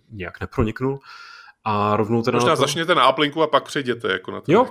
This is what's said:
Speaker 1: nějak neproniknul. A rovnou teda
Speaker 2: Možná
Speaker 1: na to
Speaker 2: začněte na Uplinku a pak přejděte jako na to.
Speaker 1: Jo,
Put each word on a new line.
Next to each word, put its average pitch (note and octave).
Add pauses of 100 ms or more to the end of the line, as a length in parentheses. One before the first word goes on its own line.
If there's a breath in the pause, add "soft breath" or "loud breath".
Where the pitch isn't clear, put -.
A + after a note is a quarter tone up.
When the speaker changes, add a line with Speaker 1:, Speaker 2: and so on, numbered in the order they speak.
Speaker 1:
nějak F#2
neproniknul. C3 (680 loud breath)
A G#2
rovnou A2+
teda A#2+
Speaker 2:
Možná A#2+
Speaker 1:
na D#3+
to B2+
Speaker 2:
začněte E3
na C3
Uplinku D3+
a D3+
pak C#3+
přejděte A#2
jako F#2+
na G2
to. -
Speaker 1:
Jo, A#3